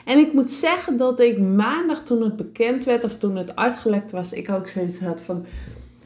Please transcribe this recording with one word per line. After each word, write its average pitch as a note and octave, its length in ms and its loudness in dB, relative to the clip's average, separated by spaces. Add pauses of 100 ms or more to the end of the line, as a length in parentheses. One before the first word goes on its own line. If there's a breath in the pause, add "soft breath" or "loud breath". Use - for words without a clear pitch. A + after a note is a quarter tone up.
En C4 140 6
ik D#4 140 6
moet C4 180 4
zeggen E4+ 460 0
dat B3 240 2
ik A#3 180 6
maandag, A#3+ 640 2
toen A#3 200 0
het G#3+ 140 0
bekend B3 480 -2
werd A#3+ 200 0
of A3 100 -4
toen G3 220 -2
het F#3 200 -8
uitgelekt G#3+ 540 -2
was, F3+ 220 -8
ik F#3 180 -10
ook F#3+ 180 -4
zoiets F3+ 320 -6
had E3+ 200 -6
van: F3 240 -8 (600 loud breath)